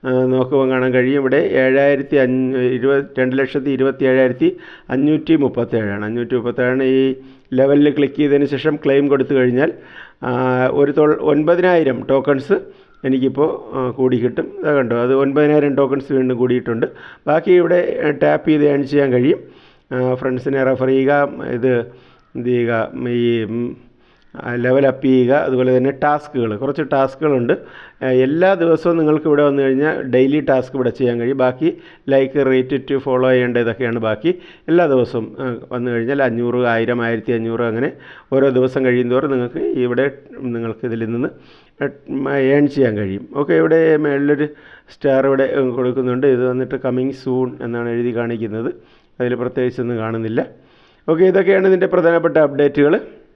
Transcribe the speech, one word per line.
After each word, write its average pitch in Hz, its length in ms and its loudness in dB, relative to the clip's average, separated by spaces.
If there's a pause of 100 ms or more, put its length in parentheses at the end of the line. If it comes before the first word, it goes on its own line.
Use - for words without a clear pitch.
ആ, 127 60 -4
നോക്കുമ്പോൾ 127 600 2
കാണാൻ 127 240 0
കഴിയും. 131 260 2
ഇവിടെ 131 160 0
ഏഴായിരത്തി 135 800 2
അഞ്ഞൂ-, 131 420 0
ഇരുപത്, 131 460 0 (140)
രണ്ട് 127 200 0
ലക്ഷത്തി 139 320 -2
ഇരുപത്തി 135 340 -2
ഏഴായിരത്തി 131 520 2 (340)
അഞ്ഞൂറ്റി 151 460 0
മുപ്പത്തേഴാണ്. 113 680 -2
അഞ്ഞൂറ്റി 117 300 -4
മുപ്പത്തേഴാണ് 123 500 -2
ഈ 131 300 2 (380)
ലെവലിൽ 139 460 4
ക്ലിക്ക് 139 160 0
ചെയ്തതിന് 143 300 2
ശേഷം 139 400 -2
ക്ലെയിം 143 240 2
കൊടുത്തു 139 260 0
കഴിഞ്ഞാൽ, 127 380 2 (500)
ആ, 123 100 -4 (380)
ഒരു 143 220 2
തൊൾ-, 151 280 2
ഒൻപതിനായിരം 160 920 2
ടോക്കൺസ് 135 480 0 (460)
എനിക്കിപ്പോൾ, 131 720 -2
ആ, 127 140 -2
കൂടി 127 260 0
കിട്ടും. 120 320 -2 (160)
അത് 151 100 0
കണ്ടോ, 120 280 0
അത് 127 120 2
ഒൻപതിനായിരം 143 600 2
ടോക്കൺസ് 139 380 -2
വീണ്ടും 127 240 0
കൂടിയിട്ടുണ്ട്. 120 500 0 (400)
ബാക്കി 165 240 0
ഇവിടെ, 175 560 2
ആ, 147 40 0
ടാപ്പ് 151 380 0
ചെയ്ത് 151 160 4
ഏൺ 143 220 2
ചെയ്യാൻ 139 260 2
കഴിയും. 123 260 2 (540)
ആ, 127 220 0
ഫ്രണ്ട്സിനെ 127 500 -2
റെഫർ 131 220 0
ചെയ്യുക, 135 420 2 (240)
ഇത് 123 280 0 (560)
എന്ത് 123 120 -4
ചെയ്യുക, 117 440 0 (160)
ഈ, 120 360 0
ഉം, 120 480 -8 (520)
ആ, 120 100 -6
ലെവൽ 127 320 2
അപ്പ് 131 200 0
ചെയ്യുക. 127 260 4
അതുപോലെ 127 440 2
തന്നെ 131 140 2
ടാസ്കുകൾ, 135 680 -2
കുറച്ച് 143 260 -4 (100)
ടാസ്കുകളുണ്ട്. 135 600 0 (500)
ആ, 131 40 -4
എല്ലാ 143 480 2
ദിവസവും 170 420 0
നിങ്ങൾക്ക് 156 300 0
ഇവിടെ 147 160 4
വന്നു 139 200 2
കഴിഞ്ഞാൽ 135 400 0
ഡെയിലി 135 380 2
ടാസ്ക് 135 360 -2
ഇവിടെ 123 140 0
ചെയ്യാൻ 120 300 -2
കഴിയും. 131 180 -2
ബാക്കി 131 380 0 (320)
ലൈക്ക്, 135 420 2
റേറ്റ്, 131 480 0
ഫോളോ 131 320 0
ചെയ്യേണ്ട 123 260 2
ഇതൊക്കെയാണ് 117 420 -2
ബാക്കി. 113 400 -2 (300)
എല്ലാ 170 180 4
ദിവസവും, 123 540 -2
ആ, 123 160 -6 (160)
വന്നു 123 180 -4
കഴിഞ്ഞാൽ 123 320 -2
അഞ്ഞൂറ്, 120 340 -2
ആയിരം, 120 460 0
ആയിരത്തി 117 300 -4
അഞ്ഞൂറ് 113 280 -4
അങ്ങനെ 117 320 -2 (400)
ഓരോ 135 160 2
ദിവസം 131 360 0
കഴിയുന്തോറും 127 460 0
നിങ്ങൾക്ക് 123 280 -4
ഇവിടെ 123 520 -2 (280)
നിങ്ങൾക്ക് 117 480 -6
ഇതിൽ 113 180 -4
നിന്ന് 117 240 -4 (1120)
ഏൺ 139 280 4
ചെയ്യാൻ 131 300 0
കഴിയും. 101 380 -6
ഓക്കെ, 147 200 0
ഇവിടെ 160 420 4
മേളിലൊരു 147 520 0 (460)
സ്റ്റാർ 135 320 2
ഇവിടെ, 135 300 0
ഉം, 135 200 0
കൊടുക്കുന്നുണ്ട്. 127 500 -2
ഇത് 127 200 2
വന്നിട്ട് 127 280 -4
coming 131 360 -4
soon 127 520 -4
എന്നാണ് 120 260 -6
എഴുതി 120 280 -4
കാണിക്കുന്നത്. 117 560 -6 (480)
അതിൽ 123 140 -2
പ്രത്യേകിച്ചൊന്നും 120 640 -4
കാണുന്നില്ല. 113 480 -4 (600)
ഓക്കെ, 165 160 2
ഇതൊക്കെയാണ് 190 440 2
ഇതിൻ്റെ 185 180 2
പ്രധാനപ്പെട്ട 170 500 2
അപ്ഡേറ്റുകൾ. 143 640 2 (360)